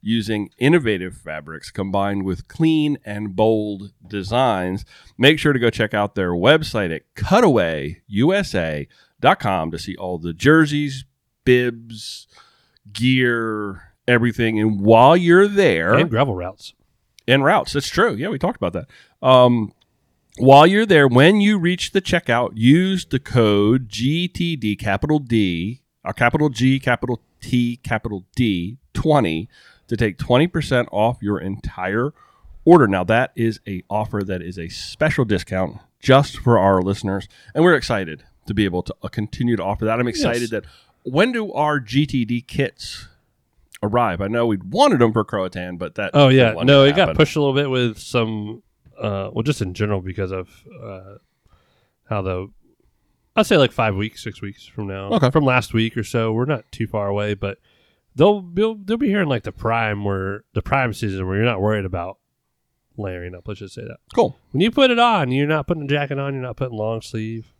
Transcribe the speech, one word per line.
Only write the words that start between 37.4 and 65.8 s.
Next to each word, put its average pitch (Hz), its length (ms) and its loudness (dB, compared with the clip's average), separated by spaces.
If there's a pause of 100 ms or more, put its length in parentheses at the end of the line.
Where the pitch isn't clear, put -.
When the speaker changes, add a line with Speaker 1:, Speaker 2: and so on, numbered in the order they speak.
Speaker 1:
and 156 80 4
we're 175 120 2
excited 95 480 -6 (220)
to - 80 -6
be 104 120 0
able 90 180 -4
to, - 200 -12
uh, - 40 -10
continue 117 480 -4
to 98 80 -6
offer 101 220 -6
that. 113 140 -2
I'm 123 80 -2
excited 120 340 -2
Speaker 2:
Yes. 117 80 -6
Speaker 1:
that, 107 160 -8 (380)
when 165 280 0
do 220 220 -6
our 151 260 -2
G 123 260 0
T 127 200 -4
D 117 160 -6
kits - 680 -8 (760)
arrive? 104 400 -2
I 98 60 -4
know 117 180 0
we'd 95 280 -4
wanted 226 260 2
them 117 140 4
for 110 100 0
Croatan, 92 540 -6
but 82 180 -10
that 98 180 -6
Speaker 2:
Oh, 143 140 6
yeah. 127 260 6
Speaker 1:
wasn't 87 140 -2
Speaker 2:
No, 143 140 8
Speaker 1:
gonna 139 80 6
Speaker 2:
it 143 60 0
got 170 40 0
Speaker 1:
happen. 165 160 2
Speaker 2:
pushed - 220 2
a - 20 -2
little 139 160 0
bit 143 140 -2
with 123 300 -2
some, 110 640 -6 (360)
uh, 101 320 -6
well, 117 120 -4
just 143 180 -2
in 92 120 -6
general 101 280 -4
because 92 300 -8
of, 92 180 -10 (340)
uh, 98 320 -18 (920)
how 104 120 -4
the, 92 300 -6 (840)
I'd 220 100 2
say, 196 120 2
like, 131 140 4
five 110 240 -2
weeks, 104 280 -8
six - 180 -14
weeks 101 240 -14
from 104 220 -12
now. 98 240 -8
Speaker 1:
Okay. 131 200 2
Speaker 2:
From 147 140 2
last 127 280 0
week 113 220 -2
or 117 80 -6
so. 113 300 -4
We're 117 120 -2
not 139 260 -6
too 113 160 -8
far 104 200 -6
away, 104 280 -4
but 98 240 -10 (560)
they'll, 196 260 2
they'll, 190 340 -4
they'll 208 220 -6
be 285 100 -2
here 202 140 0
in, 160 80 -2
like, 120 140 -2
the 110 100 -10
prime 110 500 -4
where, 98 400 -6 (100)
the 104 80 -4
prime 131 300 -2
season 95 340 -6
where 95 120 -2
you're 110 80 2
not 110 160 -2
worried 104 240 -2
about 90 320 -8 (800)
layering 90 380 -10
up. 87 120 -18
Let's 104 140 -12
just 98 140 -18
say - 80 -16
that. - 140 -16 (160)
Speaker 1:
Cool. - 240 0 (140)
Speaker 2:
When 135 80 -4
you 214 120 2
put 269 180 4
it 240 100 0
on, 208 320 2
you're 139 160 0
not 151 200 -2
putting 160 160 -4